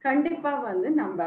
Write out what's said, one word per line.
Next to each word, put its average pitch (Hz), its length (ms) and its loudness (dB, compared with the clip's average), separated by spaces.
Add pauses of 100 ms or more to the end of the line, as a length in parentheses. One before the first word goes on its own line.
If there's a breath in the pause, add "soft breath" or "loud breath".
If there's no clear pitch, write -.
கண்டிப்பா 294 480 0 (160)
வந்து 190 200 -2 (120)
நம்ம - 260 -4